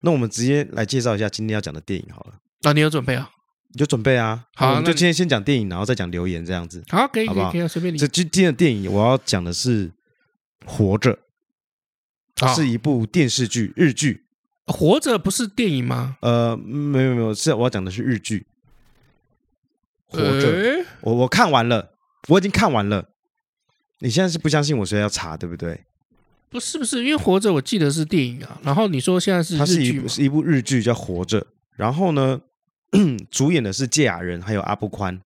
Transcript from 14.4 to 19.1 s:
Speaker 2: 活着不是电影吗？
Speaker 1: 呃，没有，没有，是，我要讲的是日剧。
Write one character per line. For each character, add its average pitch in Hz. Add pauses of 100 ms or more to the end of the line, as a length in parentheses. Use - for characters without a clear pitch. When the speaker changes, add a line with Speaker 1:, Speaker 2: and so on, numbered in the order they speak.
Speaker 2:
活 170
着 269
不 190
是 226
电 208
影 131
吗？ 123
Speaker 1:
呃， 117
没 139
有， 131
没 120
有， 110
是， 139
我 113
要 127
讲 98
的 92
是 95
日 117
剧。 - (1600)